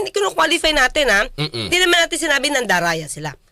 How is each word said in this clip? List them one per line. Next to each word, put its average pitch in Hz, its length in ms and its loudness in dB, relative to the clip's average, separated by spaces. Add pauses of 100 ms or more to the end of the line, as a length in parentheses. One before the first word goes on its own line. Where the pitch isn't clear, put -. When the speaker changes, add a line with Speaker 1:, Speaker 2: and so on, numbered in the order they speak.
Speaker 1:
kinu-qualify 339 640 0
natin, 277 400 2
ha? 208 160 2
Speaker 2:
Mm-mm. - 400 -6
Speaker 1:
Hindi 349 160 0
naman 349 240 4
natin 339 140 -6
sinabi 285 260 0
nandaraya 175 640 0
sila. 151 240 -10 (160)